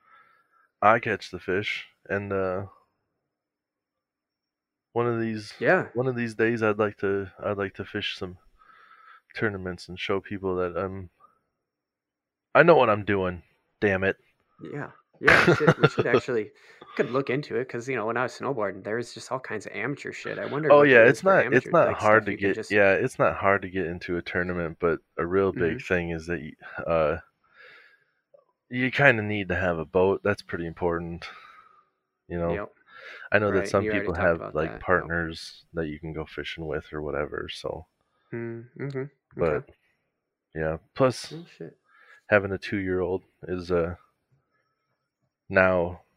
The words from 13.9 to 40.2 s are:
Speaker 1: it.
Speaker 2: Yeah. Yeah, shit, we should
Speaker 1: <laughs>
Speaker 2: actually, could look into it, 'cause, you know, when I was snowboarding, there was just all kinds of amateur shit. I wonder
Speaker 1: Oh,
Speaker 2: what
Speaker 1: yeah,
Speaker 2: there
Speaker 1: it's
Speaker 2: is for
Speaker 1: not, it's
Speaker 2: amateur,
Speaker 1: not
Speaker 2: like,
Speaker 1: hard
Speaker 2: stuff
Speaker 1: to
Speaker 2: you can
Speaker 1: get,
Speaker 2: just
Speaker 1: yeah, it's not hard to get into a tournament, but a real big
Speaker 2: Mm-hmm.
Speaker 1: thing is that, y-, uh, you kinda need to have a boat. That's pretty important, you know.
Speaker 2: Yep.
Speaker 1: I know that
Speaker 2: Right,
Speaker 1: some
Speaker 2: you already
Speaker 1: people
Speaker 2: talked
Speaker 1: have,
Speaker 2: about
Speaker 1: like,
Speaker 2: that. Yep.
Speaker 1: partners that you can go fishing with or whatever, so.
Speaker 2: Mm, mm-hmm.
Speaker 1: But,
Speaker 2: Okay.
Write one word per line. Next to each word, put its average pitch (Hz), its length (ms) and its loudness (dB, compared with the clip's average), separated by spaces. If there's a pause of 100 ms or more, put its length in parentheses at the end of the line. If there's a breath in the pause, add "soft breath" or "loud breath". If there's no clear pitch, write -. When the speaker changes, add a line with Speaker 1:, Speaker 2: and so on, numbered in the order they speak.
Speaker 1:
it. 95 140 0 (440)
Speaker 2:
Yeah. 143 300 -12 (300)
Yeah, - 260 4
shit, 156 320 4
we 147 100 4
should - 180 -2
Speaker 1:
<laughs> - 0 -
Speaker 2:
actually, 117 440 0 (460 loud breath)
could 151 140 -2
look 135 200 -2
into 131 260 -4
it, 127 120 -4
'cause, 120 200 -8
you 131 80 -4
know, 107 100 -4
when 113 100 -4
I 127 60 -2
was 120 160 -6
snowboarding, 104 460 -4
there 104 120 -4
was 117 160 -8
just - 180 -14
all 127 100 -6
kinds 107 260 -10
of - 60 -12
amateur 120 400 -8
shit. - 260 -10
I 101 80 -6
wonder 139 240 0
Speaker 1:
Oh, 147 80 12
Speaker 2:
what 147 100 8
Speaker 1:
yeah, 123 100 10
Speaker 2:
there 113 80 12
Speaker 1:
it's 135 120 6
Speaker 2:
is - 40 -10
for 185 60 2
Speaker 1:
not, 190 100 6 (140)
it's - 40 6
Speaker 2:
amateur, - 160 0
Speaker 1:
not 151 160 6
Speaker 2:
like, - 120 -2
Speaker 1:
hard 107 220 6
Speaker 2:
stuff 101 40 -14
Speaker 1:
to 101 60 0
Speaker 2:
you 104 60 -6
can 98 100 0
Speaker 1:
get, 95 60 2
Speaker 2:
just 107 160 -8
Speaker 1:
yeah, 101 240 6
it's 110 240 -2
not 101 180 2
hard 98 260 2
to 95 80 -8
get 90 160 -2
into 87 300 -6
a 85 60 -4
tournament, 87 580 -4
but 80 200 2 (180)
a 85 80 -2
real 95 260 2
big 85 260 -2
Speaker 2:
Mm-hmm. - 20 -12
Speaker 1:
thing 85 300 0
is 80 160 -6
that, 85 140 -4
y-, - 440 -14
uh, 80 340 2 (1500 soft breath)
you 127 220 -2
kinda 127 300 6
need 104 260 -2
to 87 80 -2
have 87 220 0
a 78 60 -4
boat. 92 380 2
That's 101 200 0
pretty 85 240 -8
important, 85 640 -4 (1000 loud breath)
you 87 100 -6
know. 85 160 0
Speaker 2:
Yep. 104 180 -8 (600 loud breath)
Speaker 1:
I 104 80 4
know 104 120 2
that 95 80 2
Speaker 2:
Right, 98 80 -2
Speaker 1:
some 101 160 2
Speaker 2:
you 107 60 -2
already 104 120 -2
Speaker 1:
people 95 120 -4
Speaker 2:
talked 87 120 0
Speaker 1:
have, 85 100 4
Speaker 2:
about 104 180 -10
Speaker 1:
like, 78 160 -2
Speaker 2:
that. 55 40 -10
Yep. - 80 -14
Speaker 1:
partners 85 840 -2 (100)
that 82 140 -4
you 73 100 -10
can 80 140 -10
go 78 140 -8
fishing - 400 -10
with 76 260 -8
or 78 100 -8
whatever, 76 480 -6
so. - 360 -10 (460)
Speaker 2:
Mm, 117 340 -10 (120)
mm-hmm. 135 260 -8 (320)
Speaker 1:
But, 80 160 0 (120)
Speaker 2:
Okay. - 80 -20 (840)